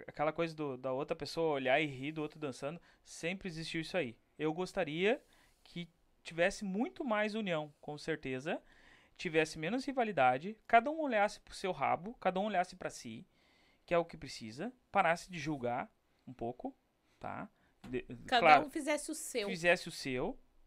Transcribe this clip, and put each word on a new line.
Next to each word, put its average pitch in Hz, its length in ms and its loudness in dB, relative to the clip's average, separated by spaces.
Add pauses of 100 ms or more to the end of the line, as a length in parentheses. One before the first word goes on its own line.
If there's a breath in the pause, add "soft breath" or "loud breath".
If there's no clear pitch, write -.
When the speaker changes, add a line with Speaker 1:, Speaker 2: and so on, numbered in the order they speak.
Speaker 1:
aquela 151 240 -2
coisa 165 240 -4
do, 143 220 -6
da 131 160 -4
outra 151 220 -4
pessoa 160 400 -2
olhar 135 260 4
e 156 60 0
rir 135 240 -8
do 156 100 -6
outro 151 180 -8
dançando, 147 400 -6 (240 soft breath)
sempre 190 440 -6
existiu 160 340 -6
isso 170 160 -4
aí. 123 180 -2 (220)
Eu 156 160 0
gostaria 185 680 0 (440 soft breath)
que 175 260 -12 (320)
tivesse 175 420 0
muito 226 400 -4
mais 214 300 0
união, 170 480 -2
com 147 160 -10
certeza, 151 640 -4 (560 soft breath)
tivesse 156 400 2
menos 202 260 -2
rivalidade, 185 720 2 (120)
cada 240 240 6
um 320 100 -4
olhasse 214 380 2
pro - 160 -20
seu 185 160 -2
rabo, 139 480 0
cada 185 200 2
um 202 60 0
olhasse 190 300 0
pra - 160 -6
si, - 340 -12 (600 soft breath)
que - 80 -2
é 170 40 6
o 170 80 4
que 170 120 -16
precisa, 135 540 -10 (200)
parasse 175 400 4
de 175 80 -10
julgar 135 520 -2 (360)
um 127 60 -12
pouco, 123 420 -8 (440)
tá? 98 300 -10 (400 soft breath)
De, 123 140 -4 (240)
Speaker 2:
Cada 247 120 4
Speaker 1:
claro, 196 280 10
Speaker 2:
um - 20 -12
fizesse 294 420 -4
o 302 40 -8
seu. 208 340 -4
Speaker 1:
fizesse 175 400 2
o - 20 -10
seu, 139 480 -4 (280)